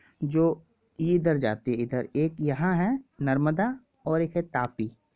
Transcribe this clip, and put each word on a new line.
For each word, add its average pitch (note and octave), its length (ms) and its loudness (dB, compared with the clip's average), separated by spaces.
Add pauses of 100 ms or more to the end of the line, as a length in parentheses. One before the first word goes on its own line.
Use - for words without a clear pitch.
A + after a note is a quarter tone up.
(240)
जो D#3+ 420 2 (340)
इधर E3 360 2
जाती A2+ 340 -2
है, A#2 80 0
इधर A#2+ 380 -4
एक D#3+ 240 0
यहाँ D3+ 360 0
है A3+ 240 0 (220)
नर्मदा D#3 580 0 (260)
और D#3+ 160 0
एक E3 140 -4
है E3+ 60 0
तापी। A#2+ 500 -4 (240)